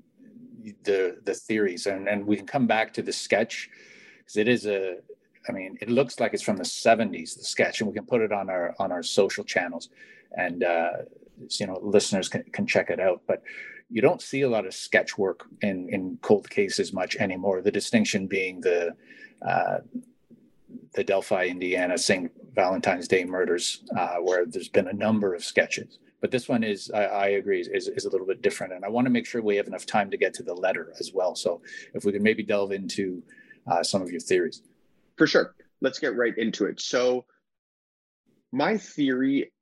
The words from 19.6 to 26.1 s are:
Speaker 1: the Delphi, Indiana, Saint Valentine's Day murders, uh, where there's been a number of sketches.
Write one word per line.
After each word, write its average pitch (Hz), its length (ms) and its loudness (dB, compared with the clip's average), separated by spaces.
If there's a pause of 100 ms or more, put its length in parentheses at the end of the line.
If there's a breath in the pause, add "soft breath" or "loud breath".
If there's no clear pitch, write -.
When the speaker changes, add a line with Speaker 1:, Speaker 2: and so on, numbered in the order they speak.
Speaker 1:
the 98 80 0
Delphi, 95 420 0
Indiana, 90 520 0
Saint 90 340 0 (220)
Valentine's 90 540 2
Day 92 160 4
murders, 87 600 -2 (140)
uh, 87 180 0
where 90 300 2
there's 85 220 -6
been 95 200 2
a 95 60 -6
number 104 400 2
of 85 100 -6
sketches. - 560 -2 (200 soft breath)